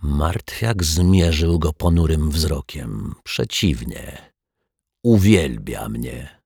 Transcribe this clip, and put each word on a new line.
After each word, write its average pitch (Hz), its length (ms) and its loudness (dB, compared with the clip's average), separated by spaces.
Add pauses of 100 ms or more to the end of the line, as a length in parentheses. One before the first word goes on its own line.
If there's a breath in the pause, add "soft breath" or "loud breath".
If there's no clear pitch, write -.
Martwiak 78 800 -2
zmierzył 85 720 4
go 78 140 0
ponurym 80 580 2
wzrokiem. 71 840 -6 (100)
Przeciwnie. - 1080 -4 (720)
Uwielbia 92 840 2
mnie - 580 -10